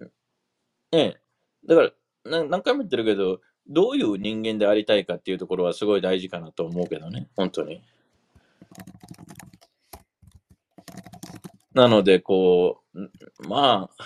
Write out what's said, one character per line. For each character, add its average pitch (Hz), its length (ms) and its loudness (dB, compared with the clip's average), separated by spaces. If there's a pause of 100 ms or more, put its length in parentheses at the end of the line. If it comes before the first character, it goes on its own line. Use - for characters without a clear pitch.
(920)
ね、 139 280 0 (480)
だ 160 80 4
か 156 80 8
ら、 - 80 2 (340)
な-、 160 240 -2
何 185 140 -2
回 247 100 0
も 285 60 -2
言 233 80 -6
っ - 40 -16
て 202 60 -2
る 113 80 -2
け 107 100 2
ど、 95 260 -2 (280)
ど 180 220 2
う 285 80 -4
い 254 40 0
う 104 140 0
人 107 260 -6
間 110 140 -4
で 104 100 2
あ 104 60 4
り 107 140 0
た 107 100 2
い 95 80 0
か 90 120 -6
っ - 20 -10
て - 120 -8
い 92 40 -2
う 87 40 -4
と 90 80 -12
こ 90 100 -4
ろ 90 80 0
は 85 100 0
す - 100 -8
ご 104 140 2
い - 20 -4
大 92 180 0
事 90 120 -10
か 87 100 -12
な 80 100 -16
と 85 140 -8
思 85 200 -6
う 82 40 -8
け 85 100 -8
ど 82 120 -14
ね、 - 260 -12
本 95 140 -2
当 - 120 -6
に。 87 200 -14 (4000)
な 123 140 6
の 107 140 6
で、 92 180 4
こ 90 600 2 (120)
う、 92 80 -14
ん、 - 80 -16 (360)
ま 110 520 0
あ、 - 80 -20